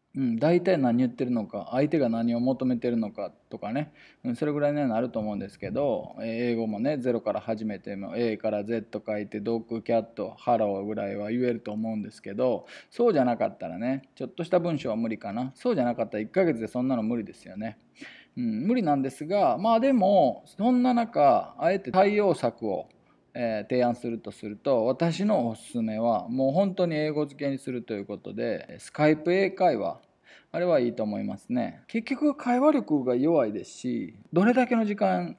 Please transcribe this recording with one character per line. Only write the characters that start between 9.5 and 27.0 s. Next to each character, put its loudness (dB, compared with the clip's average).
ッ -4
グ、 -8
キ 0
ャ 4
ッ 0
ト、 -10
ハ 0
ロ 0
ー -6
ぐ -6
ら -4
い -6
は -6
言 -2
え 0
る -8
と -10
思 -4
う -6
ん -4
で -10
す -20
け -12
ど、 0
そ 0
う 4
じ 4
ゃ 4
な 0
か 2
っ -10
た -10
ら -8
ね、 -4
ち -10
ょ -6
っ -14
と -8
し -10
た 4
文 -2
章 -4
は -2
無 -2
理 -4
か -8
な。 -4
そ -2
う 0
じ 2
ゃ 2
な 0
か -4
っ -2
た -4
ら -2
一 -4
ヶ 0
月 0
で -4
そ -4
ん -2
な 0
の -2
無 -2
理 -4
で -14
す -20
よ -16
ね。 -10
う -6
ん、 -2
無 2
理 2
な 2
ん 2
で -2
す -10
が、 2
ま 4
あ、 2
で 4
も、 4
そ 0
ん 4
な 4
中、 4
あ 2
え 0
て -8
対 4
応 4
策 -2
を、 -4
え -2
ー、 -20
提 2
案 2
す -10
る -4
と -10
す -14
る -8
と、 2
私 0
の 2
お -4
す -16
す -4
め -2
は、 0
も 2
う 0
本 2
当 0
に 0
英 0